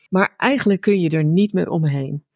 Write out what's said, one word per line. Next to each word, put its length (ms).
Maar 280
eigenlijk 440
kun 200
je 80
er 140
niet 300
meer 160
omheen. 560